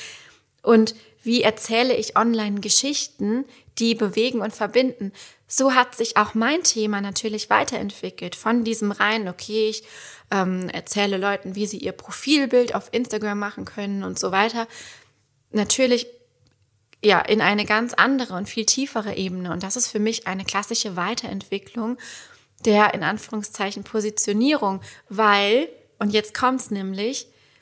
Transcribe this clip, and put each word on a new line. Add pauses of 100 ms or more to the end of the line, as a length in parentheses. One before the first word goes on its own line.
(640)
und (260)
wie
erzähle
ich
online
Geschichten, (320)
die
bewegen
und
verbinden. (360)
So
hat
sich
auch
mein
Thema
natürlich
weiterentwickelt.
Von
diesem
rein,
okay,
ich, (480)
ähm,
erzähle
Leuten,
wie
sie
ihr
Profilbild
auf
Instagram
machen
können
und
so
weiter. (840)
Natürlich, (960)
ja,
in
eine
ganz
andere
und
viel
tiefere
Ebene.
Und
das
ist
für
mich
eine
klassische
Weiterentwicklung (680)
der,
in
Anführungszeichen,
Positionierung, (280)
weil, (300)
und
jetzt
kommt's
nämlich, (340)